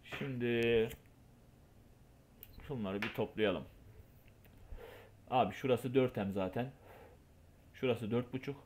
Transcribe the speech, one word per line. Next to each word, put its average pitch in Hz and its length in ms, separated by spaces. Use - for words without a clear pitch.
Şimdi 120 680
şunları 101 340
bir 113 120
toplayalım. 104 500
Abi 120 240
şurası 127 400
dört 127 220
M 98 160
zaten. 101 380
Şurası 117 360
dört 120 220
buçuk. 135 340